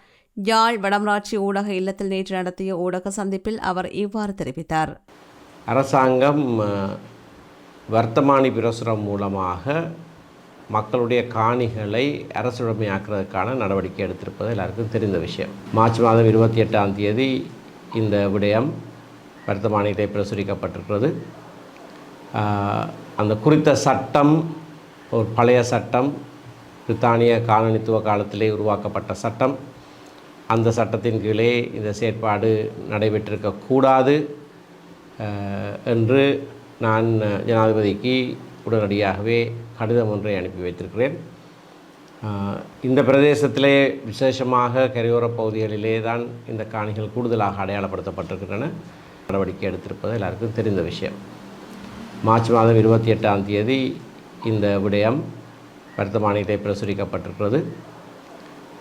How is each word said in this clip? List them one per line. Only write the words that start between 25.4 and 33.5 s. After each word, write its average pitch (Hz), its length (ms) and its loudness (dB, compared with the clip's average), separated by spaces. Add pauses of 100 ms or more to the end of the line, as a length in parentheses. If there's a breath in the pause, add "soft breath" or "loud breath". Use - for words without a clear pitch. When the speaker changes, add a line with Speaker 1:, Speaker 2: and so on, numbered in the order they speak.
Speaker 2:
சட்டம், 123 520 0 (760)
பிரித்தானிய 117 560 4
காலனித்துவ 110 580 2
காலத்திலே 104 480 0
உருவாக்கப்பட்ட 104 640 -2
சட்டம். 127 420 -2 (880 loud breath)
அந்த 113 240 4
சட்டத்தின் 113 500 0
கீழே 117 540 2
இந்த 104 180 -4
செயற்பாடு 110 800 0 (180)
நடைபெற்றிருக்கக்கூடாது, 110 1400 2 (920)